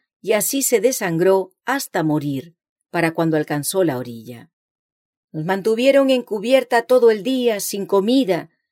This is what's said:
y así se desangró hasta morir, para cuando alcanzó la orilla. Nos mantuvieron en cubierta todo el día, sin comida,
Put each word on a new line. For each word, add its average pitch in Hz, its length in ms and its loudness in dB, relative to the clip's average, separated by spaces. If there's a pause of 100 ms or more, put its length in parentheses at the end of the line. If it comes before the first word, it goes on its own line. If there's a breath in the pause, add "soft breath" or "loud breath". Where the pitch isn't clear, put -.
(200)
y 196 120 -4
así 214 280 -2
se 254 200 0
desangró 190 720 0 (120)
hasta 247 380 -4
morir, 151 540 -4 (340)
para 165 220 -2
cuando 160 260 0
alcanzó 151 460 -2
la 143 120 -2
orilla. 117 540 -14 (840)
Nos 156 140 -8
mantuvieron 240 640 2
en 247 120 2
cubierta 240 600 0
todo 233 280 4
el 214 120 0
día, 240 380 -2
sin 196 260 -6
comida, 196 640 0 (220)